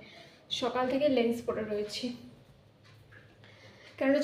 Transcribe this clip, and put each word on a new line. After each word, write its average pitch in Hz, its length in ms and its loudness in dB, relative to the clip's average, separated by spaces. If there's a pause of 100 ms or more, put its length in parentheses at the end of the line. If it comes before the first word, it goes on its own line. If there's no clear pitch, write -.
(600)
সকাল 254 320 0
থেকে 277 140 4 (100)
লেন্স 233 300 2
পরে 214 240 -2
রয়েছি। 208 340 -4 (1900)
কেননা 277 260 4